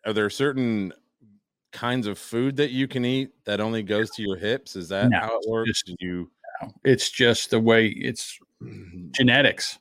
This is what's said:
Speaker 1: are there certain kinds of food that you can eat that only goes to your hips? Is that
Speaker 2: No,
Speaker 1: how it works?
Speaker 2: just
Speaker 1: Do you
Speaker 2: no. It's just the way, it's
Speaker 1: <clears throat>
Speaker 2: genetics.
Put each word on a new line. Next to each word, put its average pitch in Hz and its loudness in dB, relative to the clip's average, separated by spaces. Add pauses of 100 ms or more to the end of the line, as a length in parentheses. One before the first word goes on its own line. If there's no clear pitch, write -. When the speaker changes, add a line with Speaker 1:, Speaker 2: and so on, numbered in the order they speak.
Speaker 1:
are 110 -2
there 104 2
certain 123 0 (800)
kinds 123 -2
of 98 -4
food 131 -2
that 143 0
you 127 -2
can 127 -2
eat 131 -2 (140)
that 104 -2
only 110 0
goes 104 0
to 117 -10
your 98 -2
hips? 107 -4
Is 87 -10
that 101 2
Speaker 2:
No, 101 4
Speaker 1:
how 110 -2
it 110 -4
works? 113 0
Speaker 2:
just - -4
Speaker 1:
Do 90 -12
you 90 -6 (320)
Speaker 2:
no. - -12 (140)
It's 131 4
just 117 2
the 113 4
way, 113 6
it's - -8 (220)
Speaker 1:
<clears throat> 90 -16
Speaker 2:
genetics. 127 2